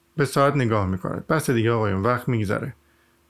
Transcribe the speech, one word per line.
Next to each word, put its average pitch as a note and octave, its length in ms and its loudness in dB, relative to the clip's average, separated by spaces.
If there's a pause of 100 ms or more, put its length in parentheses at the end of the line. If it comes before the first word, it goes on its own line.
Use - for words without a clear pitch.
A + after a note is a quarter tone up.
(160)
به C#3+ 80 0
ساعت C#3 320 2
نگاه A2 300 2
می‌کند. F#2 400 -4
بس D#3 240 0
دیگه A#2 220 2
آقایون، G2+ 300 0
وقت A#2+ 260 0
می‌گذره. A2 460 -2 (560)